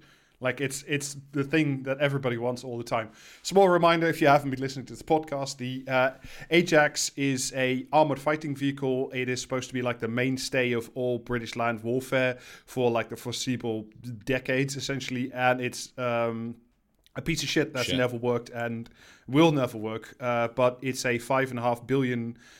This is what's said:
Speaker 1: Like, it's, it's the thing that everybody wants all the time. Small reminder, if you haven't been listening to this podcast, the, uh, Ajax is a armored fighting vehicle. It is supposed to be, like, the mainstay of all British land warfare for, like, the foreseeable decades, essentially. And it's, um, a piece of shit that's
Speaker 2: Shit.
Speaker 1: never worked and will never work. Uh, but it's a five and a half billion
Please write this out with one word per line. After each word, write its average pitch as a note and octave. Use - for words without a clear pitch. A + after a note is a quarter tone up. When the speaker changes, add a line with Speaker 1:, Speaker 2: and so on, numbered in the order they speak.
Speaker 1:
Like, B2+
it's, C3+
it's C#3+
the C#3
thing C#3+
that C3+
everybody C3+
wants A#2+
all B2
the A#2+
time. A2+
Small F#3+
reminder, E3+
if D#3+
you D#3
haven't C#3
been C3
listening C3+
to -
this A2
podcast, D3
the, C3
uh, C3
Ajax D#3+
is C#3
a B2+
armored D3
fighting D3+
vehicle. C3+
It B2+
is B2+
supposed B2+
to -
be, B2+
like, B2
the A#2
mainstay B2+
of A#2
all B2
British A#2
land A#2
warfare B2+
for, B2
like, A2+
the A#2
foreseeable A#2
decades, C3+
essentially. B2+
And B2+
it's, -
um, A#2
a -
piece E3
of C#3
shit -
that's B2
Speaker 2:
Shit. C3
Speaker 1:
never B2
worked A#2+
and A#2
will D#3
never B2
work. A2
Uh, A#2+
but B2
it's C3
a B2
five C3
and B2
a A#2
half A#2+
billion B2